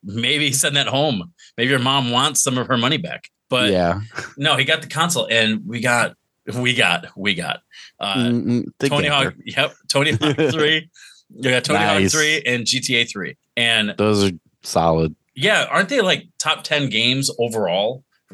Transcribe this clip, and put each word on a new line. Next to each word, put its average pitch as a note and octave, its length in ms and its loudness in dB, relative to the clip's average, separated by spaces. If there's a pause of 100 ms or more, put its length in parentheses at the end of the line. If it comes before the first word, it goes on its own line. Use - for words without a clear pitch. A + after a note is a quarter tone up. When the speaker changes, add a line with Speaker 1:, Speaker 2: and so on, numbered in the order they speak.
Speaker 1:
maybe B2+ 480 -2
send C#3+ 240 0
that C3+ 100 0
home. B2+ 460 -2 (260)
Maybe B2 120 0
your C#3 100 2
mom C3 320 0
wants C3+ 320 0
some B2+ 120 -2
of B2 120 -4
her B2 100 2
money C3 200 0
back." D#2 300 -10 (220)
But B2 220 2
Speaker 2:
Yeah. F2+ 280 2 (380)
Speaker 1:
no, C#3+ 180 2
he C3+ 80 2
got D#3 160 0
the D3 80 -16
console, D#3+ 420 -2
and A2 360 2
we A2+ 140 -8
got, A#2+ 340 0 (400)
we B2 200 0
got, F2 320 0 (100)
we G2 180 -2
got, D#2+ 260 -6 (400)
uh, G2 160 -2
Speaker 2:
Mm-mm, A#2+ 480 0 (140)
Speaker 1:
Tony C#3+ 240 2
Speaker 2:
together. C#3+ 220 2
Speaker 1:
Hawk. - 100 -4 (100)
Yep, C3+ 300 -2 (140)
Tony C#3+ 240 2
Hawk D3 240 0
Speaker 2:
<laughs> D#3+ 160 2
Speaker 1:
three. D#3 360 0 (400)
We C3 220 -4
got B2 140 2
Tony G2+ 160 2
Hawk G#2 200 2
Speaker 2:
Nice. G2 120 4
Speaker 1:
three D3+ 340 2
and A#2+ 180 0
G B2+ 160 -2
T B2+ 160 -4
A A#2 80 2
three. F#2 320 -10 (200)
And A2+ 420 0
Speaker 2:
Those G2+ 320 4
are E2+ 40 -6 (280)
solid. E2 520 2 (200)
Speaker 1:
yeah, D3+ 360 2
aren't F3+ 200 0
they, C#4 100 2
like, F#3 280 0 (100)
top - 260 -2
ten C#3+ 240 0
games B2+ 500 0
overall? A2 680 -2 (300)